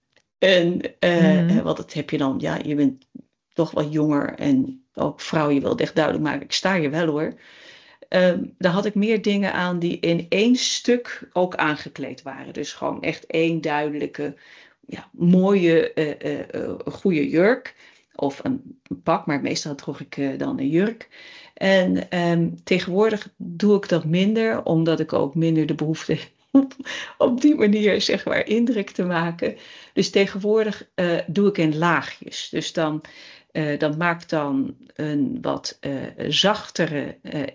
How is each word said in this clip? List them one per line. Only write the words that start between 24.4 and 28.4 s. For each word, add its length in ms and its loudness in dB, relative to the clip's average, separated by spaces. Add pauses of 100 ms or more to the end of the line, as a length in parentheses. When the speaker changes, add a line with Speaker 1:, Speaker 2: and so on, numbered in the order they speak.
Speaker 1:
omdat 360 2
ik 140 -2
ook 220 0
minder 300 2
de 100 -2
behoefte 380 -4
<laughs> 40 0
heb 100 -14 (240)
om 240 4 (420)
op 240 2
die 140 6
manier, 460 4
zeg 240 -2
maar, 220 0